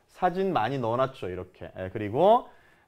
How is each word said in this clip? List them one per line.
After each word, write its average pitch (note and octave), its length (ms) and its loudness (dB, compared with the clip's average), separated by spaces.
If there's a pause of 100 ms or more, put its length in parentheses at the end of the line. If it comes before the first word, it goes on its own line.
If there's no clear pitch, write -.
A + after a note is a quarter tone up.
사진 F#3 440 -2
많이 C3 280 0
넣어놨죠. A#2+ 500 -2
이렇게. F2+ 500 -10
예, F#2+ 140 -6
그리고 C#3+ 560 2 (380)